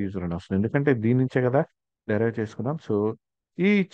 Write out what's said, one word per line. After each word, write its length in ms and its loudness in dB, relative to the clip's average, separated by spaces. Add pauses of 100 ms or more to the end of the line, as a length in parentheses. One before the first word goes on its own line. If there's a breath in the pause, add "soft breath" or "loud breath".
యూజర్ 220 -6
అని 120 -4
వస్తుంది, 220 -4
ఎందుకంటే 300 0 (140)
దీని 180 2
నుంచే 260 0
కదా 120 2 (500)
derive 280 0
చేసుకున్నాం. 380 -4 (100)
So, 80 -2 (760)
ఈ 20 4 (240)